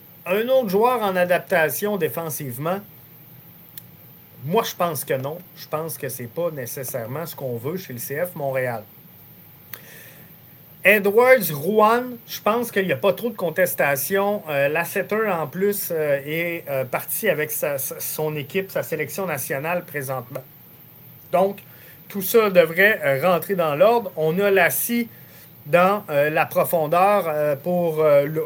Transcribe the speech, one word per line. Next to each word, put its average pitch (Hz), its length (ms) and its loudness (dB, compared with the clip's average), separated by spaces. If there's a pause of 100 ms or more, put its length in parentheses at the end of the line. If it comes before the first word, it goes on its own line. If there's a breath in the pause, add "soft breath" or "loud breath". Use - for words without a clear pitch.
(280)
un 208 220 0
autre 262 200 4
joueur 226 320 2
en 196 140 0
adaptation 175 800 2
défensivement ? 156 840 -4 (1700)
Moi, 190 180 2
je - 120 -8
pense 170 280 -4
que 147 120 -2
non. 143 240 -6 (180)
Je - 100 -18
pense 156 300 -6
que 135 120 -8
c'est 123 180 -10
pas 170 240 -6
nécessairement 131 720 -8
ce 160 100 -14
qu'on 127 220 -6
veut 143 200 -6
chez 180 160 -12
le 120 40 -12
C 139 260 -6
F 180 120 -8
Montréal. 131 480 -4 (2000 loud breath)
Edwards, 214 580 6
Juan, 214 760 2 (100)
je - 120 -12
pense 233 320 -2
qu'il 196 140 0
y 160 80 0
a 131 40 -4
pas 190 160 0
trop 226 180 -6
de 226 40 -12
contestation. 185 1120 0
Euh, 143 200 0
Lasseter, 202 600 -2
en 165 200 -2
plus, 202 420 -2
euh, 151 340 0
est, 170 460 -4
euh, 135 160 -2
parti 127 440 -4
avec 151 200 0
sa, 143 300 -4
sa, 160 200 -8
son 156 360 -4
équipe, 185 340 -6
sa 147 140 -6
sélection 156 420 -6
nationale 160 600 -4
présentement. 131 580 -8 (880)
Donc, 196 260 2 (520 loud breath)
tout 202 120 -8
ça 214 300 4
devrait, 175 520 6
euh, 139 240 2
rentrer 185 280 2
dans 160 180 2
l'ordre. 202 420 4
On 160 220 0
a 202 140 2
Lassie 214 580 2 (580 loud breath)
dans, 185 420 4
euh, 143 220 2
la 156 160 2
profondeur, 175 800 2
euh, 151 280 0
pour, 170 440 -2
euh, 143 260 6
le, 156 200 -4